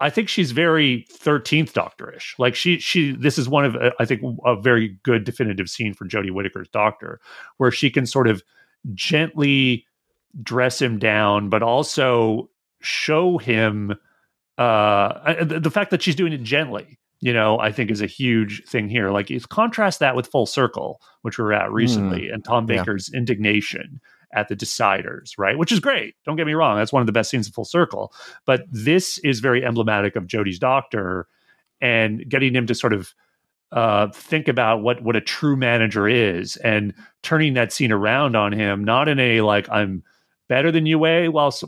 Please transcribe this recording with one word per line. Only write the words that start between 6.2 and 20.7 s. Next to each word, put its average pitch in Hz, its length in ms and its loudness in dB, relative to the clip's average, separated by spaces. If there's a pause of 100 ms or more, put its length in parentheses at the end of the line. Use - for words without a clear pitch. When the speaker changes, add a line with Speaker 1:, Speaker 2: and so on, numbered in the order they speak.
Speaker 1:
Whittaker's 98 380 -8
Doctor, 107 520 -2 (380)
where 127 120 4
she 139 200 2
can 135 140 0
sort 127 220 2
of 104 160 2 (520)
gently 139 920 0 (560)
dress 123 400 0
him 117 160 0
down, 104 520 2
but 107 120 0
also 120 880 0 (300)
show 170 580 0
him, 107 540 0 (640)
uh, 123 40 2 (640)
I, 160 200 2
the, 156 160 -2
the 151 100 0
fact 202 220 0
that 175 100 0
she's 180 140 0
doing 170 160 0
it 135 100 -6
gently, 123 560 -4 (220)
you 127 120 0
know, 110 280 4
I 107 100 0
think 107 200 -4
is 104 120 -4
a 110 40 0
huge 110 580 -2
thing 107 240 -4
here. 107 220 0
Like, 101 200 -2
if 120 180 -8
contrast 220 520 -2
that 135 160 2
with 123 100 -2
Full 123 200 0
Circle, - 540 -2 (200)